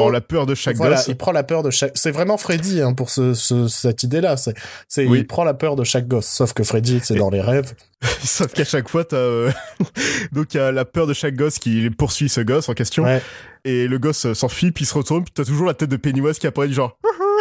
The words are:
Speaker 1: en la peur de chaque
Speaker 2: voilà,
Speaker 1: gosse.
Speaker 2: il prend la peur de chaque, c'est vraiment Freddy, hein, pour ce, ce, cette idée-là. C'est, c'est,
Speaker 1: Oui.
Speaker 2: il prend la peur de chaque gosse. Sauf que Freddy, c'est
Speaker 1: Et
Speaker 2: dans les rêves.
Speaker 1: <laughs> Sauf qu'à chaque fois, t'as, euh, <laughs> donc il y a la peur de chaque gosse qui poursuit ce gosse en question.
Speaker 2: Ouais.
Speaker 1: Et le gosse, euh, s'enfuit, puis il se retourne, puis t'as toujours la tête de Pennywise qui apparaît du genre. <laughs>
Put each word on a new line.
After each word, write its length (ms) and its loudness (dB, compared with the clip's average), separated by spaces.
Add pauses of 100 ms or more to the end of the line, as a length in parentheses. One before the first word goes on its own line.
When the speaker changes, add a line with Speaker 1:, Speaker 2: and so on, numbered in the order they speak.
Speaker 1:
en 40 4
la 120 2
peur 240 -2
de 100 0
chaque 220 -2
Speaker 2:
voilà, 180 4
Speaker 1:
gosse. 140 0
Speaker 2:
il 80 -4
prend 160 -2
la 100 0
peur 200 -2
de 60 -2
chaque, 260 0
c'est 160 2
vraiment 260 0
Freddy, 440 -2
hein, 120 2
pour 160 -4
ce, 240 2
ce, 340 2
cette 360 0
idée-là. 340 0
C'est, 160 -2 (340)
c'est, 180 0
Speaker 1:
Oui. 140 6
Speaker 2:
il 80 -2
prend 160 -2
la 100 2
peur 220 -2
de 80 0
chaque 240 0
gosse. 200 0
Sauf 260 2
que 100 0
Freddy, 400 2
c'est 120 0
Speaker 1:
Et 40 2
Speaker 2:
dans 100 2
les 120 0
rêves. 320 0 (260)
Speaker 1:
<laughs> 240 -4
Sauf 300 2
qu'à 100 0
chaque 240 -2
fois, 160 0
t'as, 140 -4
euh, 340 2 (400)
<laughs> 400 -4
donc 220 -4
il 40 -2
y 40 2
a 100 2
la 140 0
peur 220 0
de 60 0
chaque 220 -4
gosse 240 0
qui 300 0
poursuit 400 0
ce 100 0
gosse 300 0
en 40 -2
question. 300 0
Speaker 2:
Ouais. 180 4 (440)
Speaker 1:
Et 200 0
le 140 0
gosse, 280 -2
euh, 60 0
s'enfuit, 380 0
puis 140 -4
il 20 0
se 60 0
retourne, 320 0
puis 80 -14
t'as 100 -2
toujours 240 0
la 60 2
tête 160 -2
de 80 0
Pennywise 420 0
qui 80 0
apparaît 220 -2
du 40 -4
genre. 300 -2
<laughs> 40 0 (340)